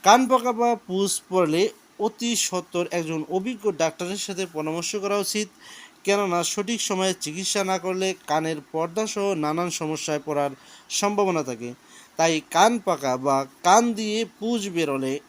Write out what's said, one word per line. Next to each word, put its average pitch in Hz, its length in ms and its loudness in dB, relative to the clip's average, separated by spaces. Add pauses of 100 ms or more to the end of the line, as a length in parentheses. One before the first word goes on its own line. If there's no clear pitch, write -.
কান 226 260 8
পাকা 247 300 2
বা 240 100 4 (180)
পুজ 190 240 0 (180)
পড়লে 175 320 2 (440)
অতি 233 260 -2 (160)
সত্বর 175 360 -4 (140)
একজন 160 240 -4 (160)
অভিজ্ঞ 214 280 -4 (160)
ডাক্তারের 180 440 -2
সাথে 190 180 -6 (120)
পরামর্শ 156 360 -4 (120)
করা 202 220 0
উচিত, 208 220 -4 (580)
কেননা 196 340 2 (140)
সঠিক 208 260 -4 (100)
সময়ে 190 240 0 (100)
চিকিৎসা 185 380 -4 (100)
না 190 140 0
করলে 185 220 -2 (220)
কানের 160 300 0 (120)
পর্দাসহ 196 540 -4 (180)
নানান 165 260 -2 (100)
সমস্যায় 156 480 -4
পড়ার 143 240 0 (480)
সম্ভাবনা 196 500 2
থাকে। 120 200 -8 (480)
তাই 165 160 4 (220)
কান 208 180 6 (120)
পাকা 139 280 0 (120)
বা 139 120 4 (280)
কান 202 180 8 (160)
দিয়ে 214 200 0 (200)
পুজ 226 220 -2 (140)
বেরোলে 139 380 0 (160)